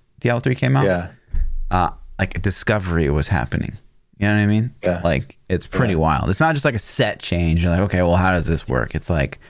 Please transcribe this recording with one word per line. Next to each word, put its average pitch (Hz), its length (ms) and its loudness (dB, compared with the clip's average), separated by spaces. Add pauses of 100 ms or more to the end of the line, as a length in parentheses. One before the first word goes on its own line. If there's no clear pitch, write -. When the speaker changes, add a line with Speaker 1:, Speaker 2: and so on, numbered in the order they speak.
(200)
Speaker 1:
Diablo 120 200 0
three 127 140 0
came 135 220 0
out? 120 80 4
Speaker 2:
Yeah. 87 240 0 (600)
Speaker 1:
Uh, 92 200 2 (280)
like, 95 180 -2
a - 40 -6
discovery 92 680 0
was 73 200 0
happening. - 500 -2 (400)
You 101 100 0
know 104 80 2
what 104 60 4
I 101 40 4
mean? 110 360 0
Speaker 2:
Yeah. 87 220 0
Speaker 1:
Like, 71 320 -2 (140)
it's 90 160 -2
pretty 117 260 0
Speaker 2:
Yeah. 82 60 0
Speaker 1:
wild. 78 320 2
It's 95 100 0
not 160 140 2
just, 139 100 -2
like, 135 100 0
a 104 40 -4
set - 400 -2
change. 85 440 0
You're 87 80 2
like, 87 100 2
"Okay, 95 200 0
well, 87 160 4
how 92 160 4
does 85 140 0
this 80 200 -2
work?" 64 280 -2
It's - 160 -4
like, 71 280 -2 (120)